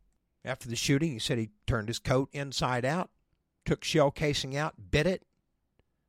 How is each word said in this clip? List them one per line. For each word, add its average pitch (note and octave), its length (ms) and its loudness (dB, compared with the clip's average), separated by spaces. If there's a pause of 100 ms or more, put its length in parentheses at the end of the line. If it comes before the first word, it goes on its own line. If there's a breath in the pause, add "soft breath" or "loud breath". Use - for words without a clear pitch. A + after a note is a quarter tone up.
(440)
After B2+ 240 -6
the A#2 80 -4
shooting, D3 360 2
he A2 60 -8
said B2 200 -2
he A2+ 120 -4 (160)
turned A2 220 0
his A#2 100 -4
coat C#3 340 0
inside B2+ 520 -2
out, D#3+ 260 -2 (540)
took - 200 0
shell D3 260 4
casing C#3 460 -2
out, C#3+ 340 -6
bit D3+ 160 2
it, F#3 180 -2 (840)